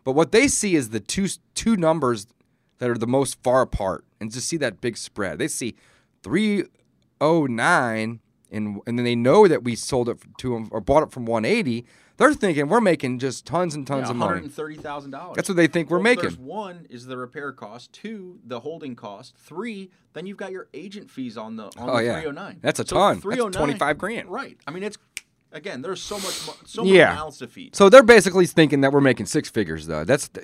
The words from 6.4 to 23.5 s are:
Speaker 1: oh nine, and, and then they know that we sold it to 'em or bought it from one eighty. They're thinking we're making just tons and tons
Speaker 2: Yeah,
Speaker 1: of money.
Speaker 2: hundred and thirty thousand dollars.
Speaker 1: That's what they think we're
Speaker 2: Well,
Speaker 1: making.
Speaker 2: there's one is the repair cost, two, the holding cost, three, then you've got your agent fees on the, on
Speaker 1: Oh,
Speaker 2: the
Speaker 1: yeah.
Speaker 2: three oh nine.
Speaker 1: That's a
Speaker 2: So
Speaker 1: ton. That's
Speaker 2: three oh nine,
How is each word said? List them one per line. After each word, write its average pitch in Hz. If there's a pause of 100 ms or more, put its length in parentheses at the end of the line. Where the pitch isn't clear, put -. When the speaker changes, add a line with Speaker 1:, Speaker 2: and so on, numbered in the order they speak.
Speaker 1:
oh 156
nine, 117 (280)
and, 104
and 117
then 123
they 120
know 147
that 127
we 120
sold 120
it - (220)
to 127
'em 110
or 107
bought 143
it -
from 123
one 113
eighty. 135 (320)
They're 285
thinking 147
we're 233
making 131
just 127
tons 170
and 143
tons 135
Speaker 2:
Yeah, -
Speaker 1:
of 120
money. 110
Speaker 2:
hundred 90
and -
thirty 156
thousand 147
dollars. 156
Speaker 1:
That's 180
what 190
they 170
think 156
we're 175
Speaker 2:
Well, 190
Speaker 1:
making. 247
Speaker 2:
there's -
one 175
is 123
the 127
repair 135
cost, 120
two, 196
the 120
holding 147
cost, 110
three, 196 (220)
then 165
you've 196
got 190
your 185
agent 196
fees 120
on 110
the, 110 (120)
on 120
Speaker 1:
Oh, 127
Speaker 2:
the 113
Speaker 1:
yeah. 98
Speaker 2:
three 80
oh -
nine. 165
Speaker 1:
That's 151
a 113
Speaker 2:
So -
Speaker 1:
ton. 175
That's 87
Speaker 2:
three 240
oh 233
nine, 196